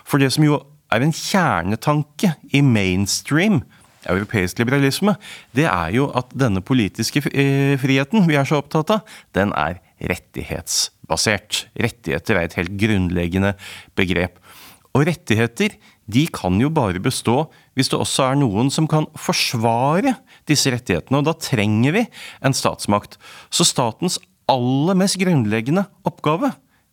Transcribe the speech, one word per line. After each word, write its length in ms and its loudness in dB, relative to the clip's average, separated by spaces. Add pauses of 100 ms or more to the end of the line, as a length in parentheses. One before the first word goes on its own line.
For 180 0
det 140 2
som 140 4
jo 160 2 (240)
er 180 0
en 80 0
kjernetanke 1200 0 (140)
i 160 2
mainstream 960 2 (440)
europeisk 540 -2
liberalisme, 540 0 (380)
det 180 0
er 240 0
jo 220 0
at 180 -6
denne 320 0
politiske 560 0
fri-, 140 -4
eh, 420 2
friheten 480 2
vi 160 4
er 80 0
så 80 0
opptatt 340 -2
av, 120 0 (300)
den 200 0
er 300 -4 (160)
rettighetsbasert. 1700 -4
Rettigheter 640 -2
er 100 0
et 80 -18
helt 220 -4
grunnleggende 760 0 (420)
begrep. 420 -2 (560)
Og 120 4
rettigheter, 680 0 (320)
de 200 2
kan 300 -2
jo 160 2
bare 280 0
bestå 420 0 (320)
hvis 180 -2
det 80 -2
også 300 0
er 100 2
noen 320 2
som 160 0
kan 240 0
forsvare 1040 0 (320)
disse 260 0
rettighetene, 480 -2
og 80 -2
da 80 0
trenger 560 2
vi 140 0 (320)
en 180 0
statsmakt. 600 -2 (280)
Så 220 0
statens 480 -2 (300)
aller 500 2
mest 240 0
grunnleggende 640 0 (200)
oppgave 500 -2 (380)